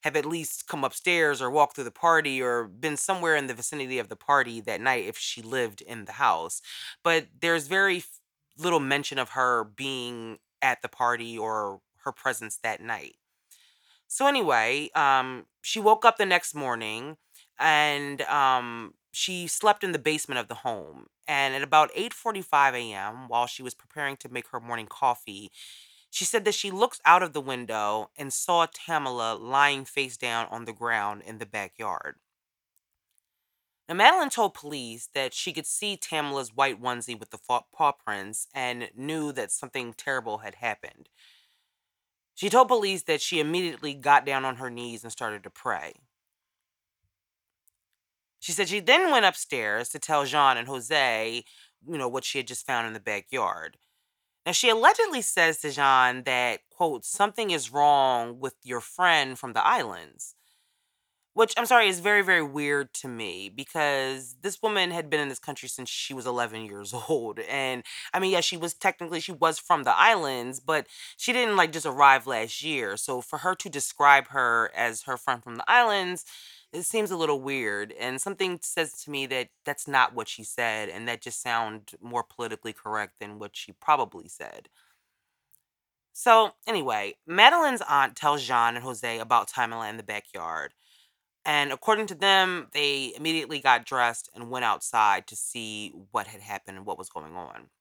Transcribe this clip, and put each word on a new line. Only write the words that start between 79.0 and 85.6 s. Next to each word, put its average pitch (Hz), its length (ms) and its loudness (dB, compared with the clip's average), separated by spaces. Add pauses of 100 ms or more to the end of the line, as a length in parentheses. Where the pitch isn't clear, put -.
to - 60 -16
me 139 160 -4
that 127 240 -4 (160)
that's - 220 -6
not 127 260 4
what 113 140 -6
she - 160 -14
said, 110 440 -4
and 104 200 -10
that 120 120 -4
just - 220 -10
sound 110 580 -4
more 120 240 -6
politically 110 500 -8
correct 107 460 -6
than 104 200 -14
what 104 160 -14
she - 160 -14
probably 104 560 0
said. - 420 -16 (1400)